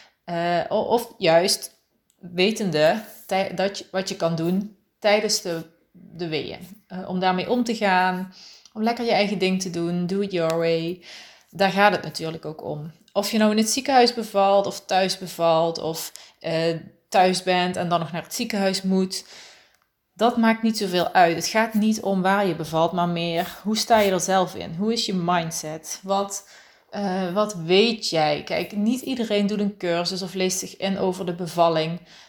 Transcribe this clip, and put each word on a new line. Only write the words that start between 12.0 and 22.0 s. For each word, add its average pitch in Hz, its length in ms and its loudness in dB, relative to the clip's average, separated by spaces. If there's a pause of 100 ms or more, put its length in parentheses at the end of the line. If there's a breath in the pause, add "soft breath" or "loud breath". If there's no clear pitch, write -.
natuurlijk 160 420 -8
ook 151 180 -12
om. 151 280 -10 (220)
Of 208 180 0
je 233 60 2
nou 214 140 4
in 214 60 2
het 220 120 2
ziekenhuis 254 440 4
bevalt 196 520 2
of - 200 -8
thuis 185 320 0
bevalt 165 600 2
of, - 340 -6 (280 loud breath)
eh, 165 360 0 (340)
thuis 185 340 4
bent 180 320 0
en 175 140 -4
dan 170 100 2
nog 156 120 -8
naar 165 120 -8
het - 120 -12
ziekenhuis 196 460 -2
moet. 190 440 0 (880 loud breath)
Dat 240 240 0
maakt 226 260 2
niet 220 140 0
zoveel 180 340 0
uit. 170 240 6
Het 165 120 -4
gaat 226 260 0
niet 214 280 2